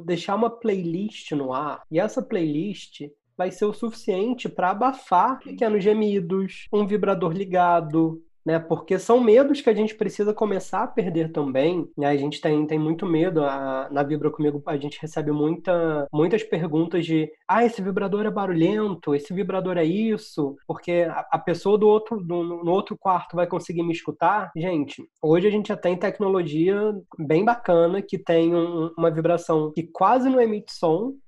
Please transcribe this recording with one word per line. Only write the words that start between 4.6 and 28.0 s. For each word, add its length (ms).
abafar 680
pequenos 440
gemidos, 880
um 140
vibrador 480
ligado, 880
né? 140
Porque 400
são 200
medos 400
que 120
a 20
gente 220
precisa 400
começar 480
a 40
perder 440
também, 680
né? 120
A 60
gente 240
tem, 280
tem 100
muito 300
medo, 360
a, 480
na 120
Vibra 260
Comigo 380
a 100
gente 240
recebe 300
muita, 840
muitas 300
perguntas 640
de, 200
"Ah, 180
esse 160
vibrador 460
é 20
barulhento, 840
esse 180
vibrador 440
é 60
isso, 720
porque 420
a, 220
a 80
pessoa 360
do 120
outro, 340
do, 220
no 280
outro 240
quarto 400
vai 120
conseguir 340
me 120
escutar?" 600
Gente, 480
hoje 260
a 40
gente 180
já 80
tem 200
tecnologia 960
bem 260
bacana, 560
que 200